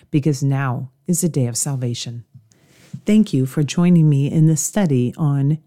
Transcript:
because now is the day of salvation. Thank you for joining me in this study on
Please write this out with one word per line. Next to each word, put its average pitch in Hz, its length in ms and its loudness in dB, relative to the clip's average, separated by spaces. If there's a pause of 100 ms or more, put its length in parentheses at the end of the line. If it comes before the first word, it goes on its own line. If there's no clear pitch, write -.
(100)
because 147 320 0
now 135 480 -2 (160)
is 175 140 -2
the 175 80 0
day 139 180 0
of 117 100 -6
salvation. 123 680 -6 (800)
Thank 214 280 2
you 135 140 0
for 151 160 -4
joining 170 460 4
me 139 200 2
in 156 180 2
this 160 160 2
study 135 540 0
on 143 500 0